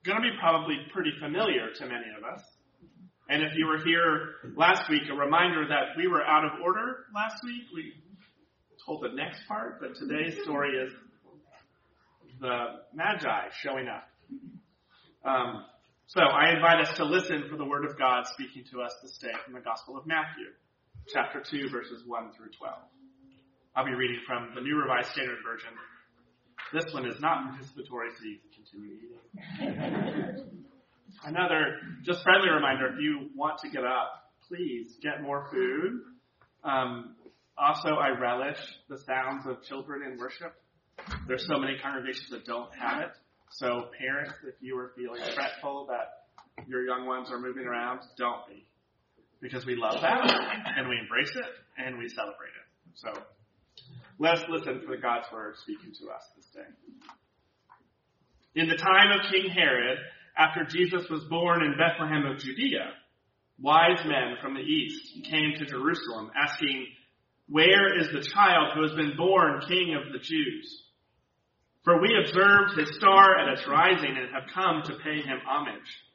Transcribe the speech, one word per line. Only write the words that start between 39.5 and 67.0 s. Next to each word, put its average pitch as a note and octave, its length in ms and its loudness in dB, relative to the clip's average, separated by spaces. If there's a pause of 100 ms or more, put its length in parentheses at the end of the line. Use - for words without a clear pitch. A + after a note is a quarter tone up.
children C#3 480 -12
in B2 80 -14
worship. E3 360 -12 (680)
There's B2+ 220 -4
so D3+ 100 0
many C3+ 240 -4
congregations C3 500 -8
that A2+ 120 -12
don't A#2+ 340 -8
have B2 220 -4
it. - 120 -8 (400)
So B2 360 -4 (100)
parents, C#3 360 -6 (120)
if C3 140 -14
you C3 180 -8
are B2 200 -10
feeling A#2+ 240 -10 (140)
fretful - 520 -6
that - 800 -12
your B2+ 180 -4
young B2+ 200 -4
ones B2+ 260 -6
are B2 80 -8
moving B2+ 240 -8
around, B2 380 -6 (160)
don't B2 280 -4
be. G2+ 220 -20 (760)
Because B2+ 240 -10
we B2 120 -2
love A2+ 240 0
that, G#3+ 180 2 (560)
and C3 140 -4
we A#2+ 100 -2
embrace A2 340 -2
it, - 200 -10 (240)
and B2+ 200 -10
we A#2 120 -10
celebrate - 500 -12
it. - 80 -20 (280)
So A2 180 -12 (1080)
let's E3 300 4
listen C3+ 360 -4
for B2+ 120 -6
God's A#2 340 0
word G#2+ 300 -12
speaking F#2+ 400 -14
to - 100 -16
us - 120 -14 (120)
this - 120 -20
day. - 200 -20 (1900)
In E3 120 2
the D#3+ 80 2
time F#3+ 360 8
of G3 200 2
King F#3+ 220 2
Herod, C3 460 2 (360)
after D#3 300 4
Jesus F3 460 0
was D3+ 180 -6
born E3+ 320 2
in D3 160 2
Bethlehem D#3 480 2
of C3 140 -4
Judea, F#3+ 500 -4 (720)
wise E3 460 6
men B2 360 0
from C3+ 140 -6
the C3+ 60 -6
east D3+ 680 -4
came D3+ 300 2
to D3+ 60 -4
Jerusalem, C3 720 -4
asking, C#3 520 -2 (600)